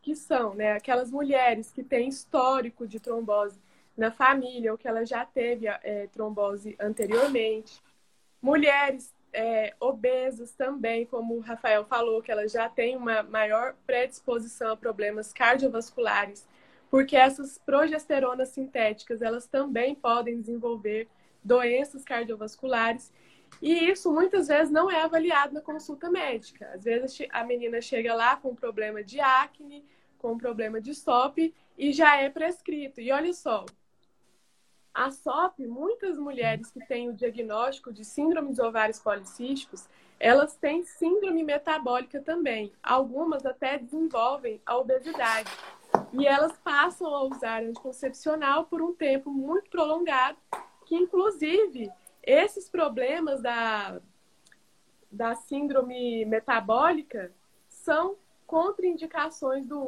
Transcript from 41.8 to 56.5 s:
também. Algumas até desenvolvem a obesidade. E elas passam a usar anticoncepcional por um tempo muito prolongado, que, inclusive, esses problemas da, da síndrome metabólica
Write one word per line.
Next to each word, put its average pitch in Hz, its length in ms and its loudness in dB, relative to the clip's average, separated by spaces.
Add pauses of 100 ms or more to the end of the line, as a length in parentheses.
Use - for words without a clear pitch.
também. 269 600 -2
Algumas 269 640 0
até 269 340 -2
desenvolvem 247 840 -2
a 240 120 -2
obesidade. 254 760 0 (600)
E 269 140 2
elas 285 320 4
passam 311 540 0
a 277 120 -2
usar 240 380 -4
anticoncepcional 277 1040 -2
por 339 160 -6
um 349 100 -2
tempo 269 380 0
muito 285 400 -2
prolongado, 311 680 0 (480)
que, - 80 -2
inclusive, 349 960 2 (320)
esses 349 460 4
problemas 277 720 -2
da, 220 580 -2 (1080)
da 226 240 -2
síndrome 247 880 -2
metabólica 220 1080 0 (360)